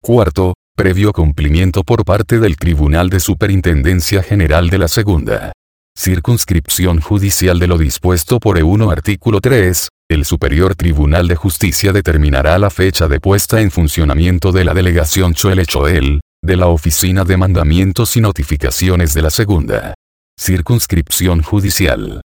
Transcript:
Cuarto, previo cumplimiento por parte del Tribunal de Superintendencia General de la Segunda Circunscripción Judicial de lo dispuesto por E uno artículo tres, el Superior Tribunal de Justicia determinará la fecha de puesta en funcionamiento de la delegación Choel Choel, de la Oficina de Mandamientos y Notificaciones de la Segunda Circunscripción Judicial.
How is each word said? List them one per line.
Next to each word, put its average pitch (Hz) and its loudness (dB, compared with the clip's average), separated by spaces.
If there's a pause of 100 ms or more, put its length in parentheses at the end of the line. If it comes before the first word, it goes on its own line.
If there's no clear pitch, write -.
Cuarto, 95 0 (200)
previo 95 2
cumplimiento 78 0
por 113 0
parte 104 0
del 104 2
Tribunal 78 0
de 92 0
Superintendencia 90 0
General 87 0
de 95 0
la 87 0
Segunda 82 -2 (440)
Circunscripción 90 0
Judicial 95 0
de 87 0
lo 87 2
dispuesto 87 0
por 98 0
E 80 2
uno 101 2
artículo 98 -2
tres, 98 0 (220)
el 78 0
Superior 80 0
Tribunal 80 0
de 87 0
Justicia 95 -2
determinará 76 2
la 101 2
fecha 92 -2
de - 0
puesta 101 0
en 101 0
funcionamiento 82 0
de 92 2
la 82 0
delegación 87 0
Choel 92 0
Choel, 73 0 (220)
de 90 0
la 90 2
Oficina 90 0
de 92 0
Mandamientos 90 0
y 117 4
Notificaciones 87 -2
de 78 0
la 78 0
Segunda 76 -2 (440)
Circunscripción 87 -2
Judicial. 90 -2 (120)